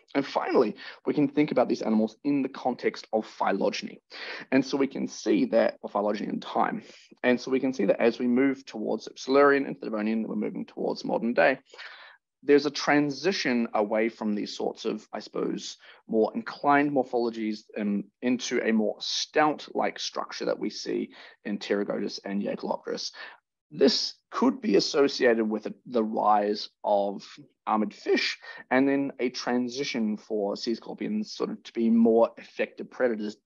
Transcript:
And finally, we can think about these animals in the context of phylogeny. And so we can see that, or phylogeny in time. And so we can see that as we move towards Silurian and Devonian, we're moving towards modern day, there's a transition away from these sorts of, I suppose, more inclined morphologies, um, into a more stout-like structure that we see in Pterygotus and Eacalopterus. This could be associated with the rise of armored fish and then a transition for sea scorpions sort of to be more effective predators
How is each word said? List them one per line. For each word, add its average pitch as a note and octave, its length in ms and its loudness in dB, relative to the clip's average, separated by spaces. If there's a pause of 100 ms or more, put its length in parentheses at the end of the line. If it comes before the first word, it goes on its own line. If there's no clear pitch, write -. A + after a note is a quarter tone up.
(140)
And C#3 120 0
finally, C3+ 500 2 (300)
we C3 80 -2
can C#3+ 160 2
think D3+ 220 0
about - 180 2
these - 140 -2
animals A2 420 2
in C#3+ 160 2
the C3 80 -2
context - 640 -4
of G#2+ 120 0
phylogeny. - 760 -2 (500)
And C3 140 4
so - 100 -2
we C3+ 120 2
can C3+ 200 -6
see - 380 0
that, A2+ 360 2
or - 80 -12
phylogeny G#2 380 -2
in - 140 -6
time. - 420 -2 (400)
And B2 160 4
so C3 100 -8
we C3 120 2
can C3 100 0
see G#2 140 -2
that - 160 2
as A#2 180 4
we B2+ 80 0
move C3+ 380 2
towards A2 500 -6
Silurian C#3 500 4
and - 140 -8
Devonian, A2 480 -2
we're - 80 -8
moving A2 300 -4
towards - 400 -6
modern - 280 -2
day, D3 260 4 (840)
there's C#3+ 220 6
a C#3+ 60 0
transition C#3+ 1040 0
away A2 360 2
from G#2+ 260 -2
these G#2+ 180 -6
sorts - 300 -6
of, A2 300 -6
I G#2+ 60 -8
suppose, - 580 -6 (320)
more A2 260 2
inclined C#3+ 560 0
morphologies, A#2 680 -2 (200)
um, G2+ 240 -2 (180)
into B2 460 -2
a A2+ 60 4
more G#2+ 260 2
stout-like - 1000 -2
structure - 480 -8
that - 140 -2
we G#2+ 120 -4
see G#2+ 400 -6 (340)
in G#2 120 -4
Pterygotus G#2 680 -4
and G2+ 180 -4
Eacalopterus. - 680 -6 (640)
This - 420 2 (160)
could C3+ 280 2
be - 160 2
associated C3+ 720 4
with A2 220 -4 (180)
the A#2+ 180 0
rise G#2+ 640 2 (160)
of G2+ 400 0 (440)
armored G#2+ 260 0
fish - 440 0 (320)
and C3 180 4
then C#3 320 0
a A#2+ 100 0
transition A#2+ 880 -2
for G#2+ 400 -4
sea A2+ 180 -4
scorpions G#2+ 580 -6
sort A2+ 180 -4
of A2 120 -10
to - 80 -18
be A#2 180 0
more A#2 480 6
effective - 520 -8
predators G#2+ 560 -2